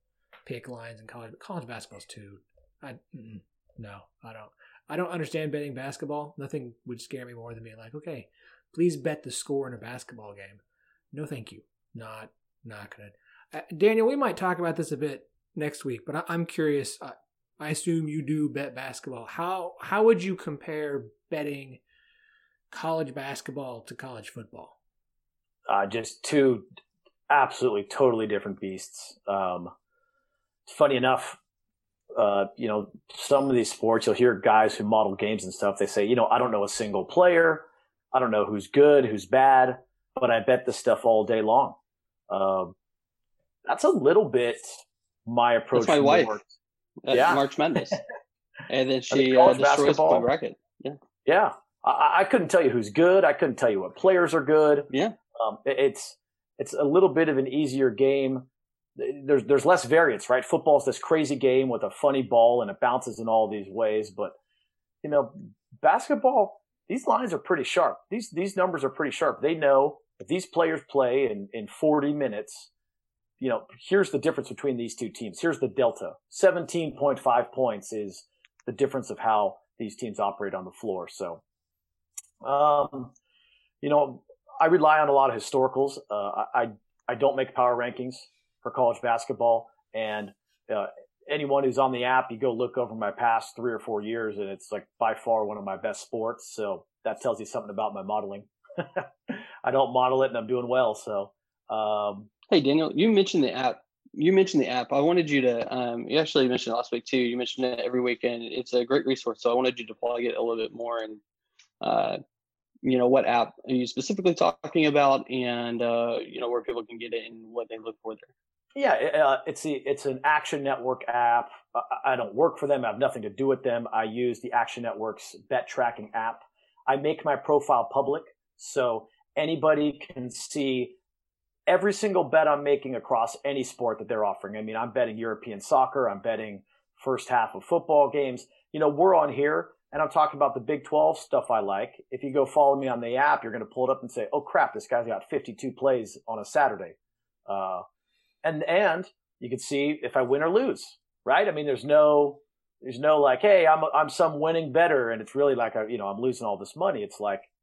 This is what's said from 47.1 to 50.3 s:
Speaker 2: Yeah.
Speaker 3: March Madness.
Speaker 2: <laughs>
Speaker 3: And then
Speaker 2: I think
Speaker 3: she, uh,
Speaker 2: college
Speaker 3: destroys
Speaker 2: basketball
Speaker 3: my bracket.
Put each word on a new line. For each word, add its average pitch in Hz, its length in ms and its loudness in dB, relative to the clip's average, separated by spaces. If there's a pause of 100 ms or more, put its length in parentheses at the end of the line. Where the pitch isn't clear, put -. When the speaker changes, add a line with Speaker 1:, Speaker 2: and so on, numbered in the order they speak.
Speaker 2:
Yeah. 160 180 4
Speaker 3:
March 139 240 0
Madness. 160 400 0
Speaker 2:
<laughs> - 40 -12 (680)
Speaker 3:
And 131 220 0
then 131 80 0
Speaker 2:
I - 20 -6
think 123 40 -10
Speaker 3:
she, 131 320 4
uh, 127 40 8
Speaker 2:
college 131 180 8
Speaker 3:
destroys 143 280 4
Speaker 2:
basketball 160 340 4
Speaker 3:
my 143 60 -2
bracket. 156 300 -4 (280)